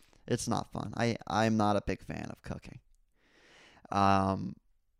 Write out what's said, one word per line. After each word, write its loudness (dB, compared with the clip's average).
It's -2
not -2
fun. -8
I, 0
I'm 2
not 4
a 2
big -6
fan -10
of -16
cooking. -12
Um, 2